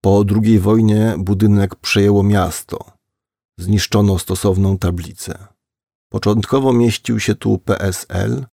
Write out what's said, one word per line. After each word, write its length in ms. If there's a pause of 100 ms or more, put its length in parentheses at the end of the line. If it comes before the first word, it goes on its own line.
Po 240
drugiej 340
wojnie 600
budynek 560
przejęło 480
miasto. 680 (680)
Zniszczono 600
stosowną 600
tablicę. 680 (640)
Początkowo 640
mieścił 480
się 140
tu 240
P 220
S 280
L 480